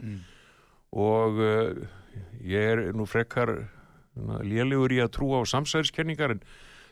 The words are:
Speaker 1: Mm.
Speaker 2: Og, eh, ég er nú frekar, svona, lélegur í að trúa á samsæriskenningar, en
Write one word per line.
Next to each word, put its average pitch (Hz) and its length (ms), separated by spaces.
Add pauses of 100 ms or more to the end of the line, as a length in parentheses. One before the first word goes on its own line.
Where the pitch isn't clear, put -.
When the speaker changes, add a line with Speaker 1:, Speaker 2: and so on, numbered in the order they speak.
Speaker 1:
Mm. 104 160 (760)
Speaker 2:
Og, 110 480
eh, 110 460 (560)
ég 104 300
er 107 200
nú 110 140
frekar, 113 600 (480)
svona, 110 260
lélegur 127 480
í 127 120
að 117 100
trúa 135 300
á - 40
samsæriskenningar, 151 840
en 101 100 (500)